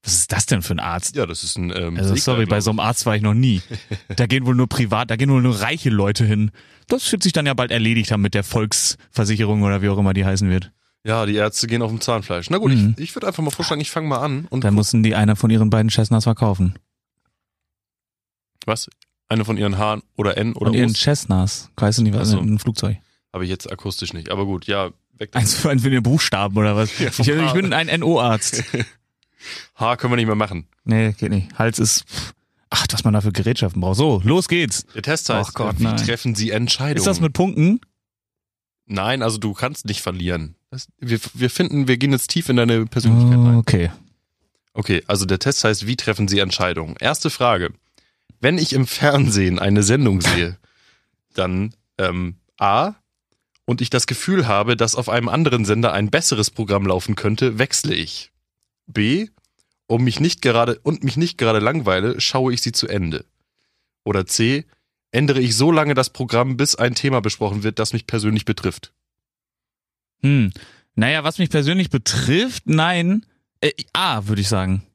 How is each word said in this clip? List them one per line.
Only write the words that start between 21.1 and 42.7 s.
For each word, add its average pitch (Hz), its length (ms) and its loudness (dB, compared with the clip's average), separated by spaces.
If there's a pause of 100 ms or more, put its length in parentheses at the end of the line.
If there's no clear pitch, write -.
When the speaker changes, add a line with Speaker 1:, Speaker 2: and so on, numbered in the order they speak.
Speaker 1:
Weißt 107 220 2
du 117 40 2
nicht, 107 120 4
was 107 140 0
Speaker 2:
Ach 107 40 2
so. 98 80 4
Speaker 1:
ein 107 180 2
Flugzeug? 101 400 -4 (340)
Speaker 2:
Hab 92 80 -8
ich 92 80 -4
jetzt 92 220 -8
akustisch 95 420 -8
nicht, 85 180 -10
aber 98 160 -2
gut, 95 200 -6
ja. 98 240 -2 (260)
Weg - 180 -14
Speaker 1:
Eins 110 200 0
für, - 160 0
eins 131 120 2
für 135 80 0
den 127 120 2
Buchstaben 101 540 0
oder 104 200 2
was? 107 220 -2
Speaker 2:
Ja, 139 120 -2
vom - 120 -2
Speaker 1:
Ich, 113 100 4
ich 156 80 0
Speaker 2:
H. 160 140 0
Speaker 1:
bin 190 180 0
ein 160 160 0
N-O-Arzt. 120 800 0
Speaker 2:
<laughs> - 1080 -12
H 117 220 0
können 123 160 -2
wir 120 40 2
nicht 117 100 2
mehr 110 100 0
machen. 92 300 -4 (180)
Speaker 1:
Nee, 110 340 2
geht 110 120 -2
nicht. 95 280 -2
Hals 113 220 0
ist, - 280 0
pff, - 260 -12 (360)
ach, - 220 -2
was 113 120 -4
man 107 100 4
da 104 80 2
für 104 100 0
Gerätschaften 95 480 -2
braucht. 92 160 0
So, 131 280 2
los 160 240 2
geht's. 165 360 -2 (100)
Speaker 2:
Der 107 80 -8
Test 156 280 -4
heißt, 101 200 -2
Speaker 1:
Ach - 40 -16
Gott, 107 260 -4
Speaker 2:
wie 117 40 2
Speaker 1:
nein. 113 120 0
Speaker 2:
treffen 113 400 -2
Sie 110 140 -2
Entscheidungen? 131 480 -2
Speaker 1:
Ist 190 80 0
das 180 140 0
mit 160 120 0
Punkten? 180 480 2 (1080)
Speaker 2:
Nein, 110 360 -2
also 110 160 -2
du 104 160 -4
kannst - 320 -6
nicht 107 160 -6
verlieren. 87 520 -4 (160)
Das, - 180 -16 (100)
wir, 117 200 -2 (160)
wir 123 160 -2
finden, 143 380 0
wir 127 80 2
gehen 139 160 2
jetzt 131 160 0
tief 170 220 -2
in 127 60 4
deine 117 300 2